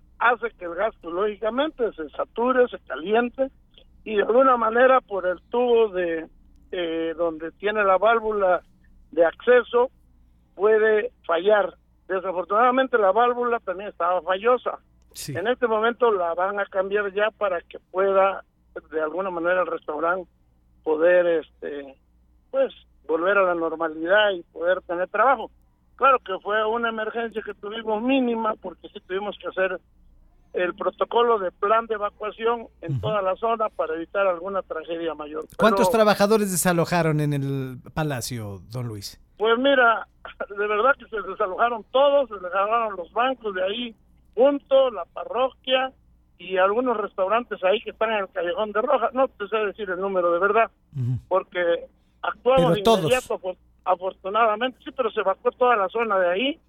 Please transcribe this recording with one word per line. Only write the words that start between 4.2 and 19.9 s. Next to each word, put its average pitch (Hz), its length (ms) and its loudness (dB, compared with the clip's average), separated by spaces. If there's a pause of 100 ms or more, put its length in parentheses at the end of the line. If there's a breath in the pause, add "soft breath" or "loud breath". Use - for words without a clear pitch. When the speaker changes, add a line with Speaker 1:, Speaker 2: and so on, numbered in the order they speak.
Speaker 1:
alguna 247 340 6
manera 247 460 4
por 185 240 -6
el 180 240 -4
tubo 240 400 4
de, 170 360 -4 (440)
eh, 165 480 -4
donde 165 340 -4
tiene 208 320 -2
la 190 140 4
válvula 208 640 2 (480)
de 165 160 4
acceso, 240 640 2 (640)
puede 214 580 2 (140)
fallar. 180 480 2 (340)
Desafortunadamente 202 880 0
la 190 140 4
válvula 240 480 2
también 190 280 -10
estaba 175 340 -2
fallosa. 196 560 0 (340)
Speaker 2:
Sí. - 240 -12
Speaker 1:
En 175 100 -6
este 247 200 0
momento 226 440 0
la 175 240 0
van 196 240 -2
a 196 80 -2
cambiar 196 460 -2
ya 208 180 0
para 185 320 -4
que - 160 -18 (120)
pueda, 190 540 2 (460)
de 156 100 -4
alguna 170 300 -4
manera, 175 320 0
el 165 40 -2
restaurante 165 640 -4 (520)